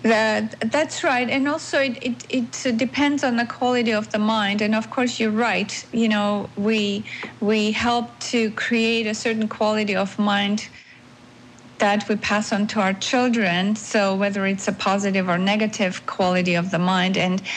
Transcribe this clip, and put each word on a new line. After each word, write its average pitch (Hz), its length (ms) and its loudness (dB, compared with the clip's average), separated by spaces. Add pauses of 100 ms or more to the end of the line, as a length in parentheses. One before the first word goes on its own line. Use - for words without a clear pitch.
That, 220 720 0
that's 311 320 -2
right. 247 260 0
And 269 180 0
also 302 320 -2
it, 247 500 -4
it, 247 360 -4
it 240 120 0
depends 277 460 0
on 247 140 2
the 233 80 0
quality 247 460 0
of 214 200 -2
the 214 80 -2
mind. 208 420 0
And 214 140 2
of 220 140 -2
course, 247 300 -2
you're 220 120 0
right. 214 640 -2
You 226 160 2
know, 208 480 0
we, 208 480 0 (340)
we 214 320 2
help 233 460 0 (140)
to 220 200 2
create 226 560 0
a 214 80 -2
certain 220 320 -2
quality 214 480 0
of 190 240 -2
mind 202 480 0 (1120)
that 208 320 2
we 214 60 2
pass 208 360 -2
on 208 160 0
to 214 140 0
our 190 120 2
children. 208 800 2
So 196 400 0
whether 196 300 0
it's 196 220 -2
a 202 60 0
positive 196 560 0
or 175 80 2
negative 202 680 0
quality 180 500 2
of 175 160 -2
the 165 80 0
mind, 185 380 2
and, 185 240 0 (160)